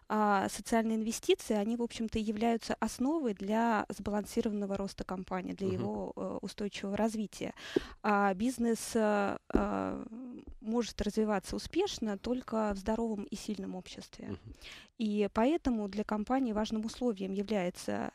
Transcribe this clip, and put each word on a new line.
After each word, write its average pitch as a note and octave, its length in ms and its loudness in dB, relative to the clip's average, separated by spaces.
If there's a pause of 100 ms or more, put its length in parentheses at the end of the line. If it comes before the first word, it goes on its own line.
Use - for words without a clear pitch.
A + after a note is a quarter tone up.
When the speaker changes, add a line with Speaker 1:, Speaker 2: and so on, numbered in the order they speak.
Speaker 1:
а, G#3 400 4
социальные A3 480 2
инвестиции, A3+ 600 2
они, G#3+ 200 2
в A#3+ 60 0
общем-то, A#3 380 -2
и - 20 -2
являются A3 560 2
основой B3+ 560 0
для G#3+ 540 2
сбалансированного G3+ 880 0
роста G3 280 -4
компании, F#3 480 -4
для F#3+ 140 -2
Speaker 2:
Мгм. F#3 80 2
Speaker 1:
его, G3+ 420 -2
э, F#3+ 240 -4
устойчивого G3+ 560 -4
развития. A3 560 0 (520)
А G3+ 300 6
бизнес, A#3 600 0
э, G#3 420 4 (180)
э, G3+ 500 0 (560)
может A3 420 -2
развиваться G#3 540 0
успешно A3+ 600 -2
только A3 580 0
в G3 40 -4
здоровом A3 460 0
и - 100 -8
сильном F#3+ 400 -6
обществе. - 560 -12
Speaker 2:
Мгм. G#2+ 240 -10 (440)
Speaker 1:
И G#3 360 2
поэтому A#3+ 540 4
для G#3 160 -4
компании A3+ 480 0
важным G#3+ 340 0
условием G3 460 -2
является, G3 840 0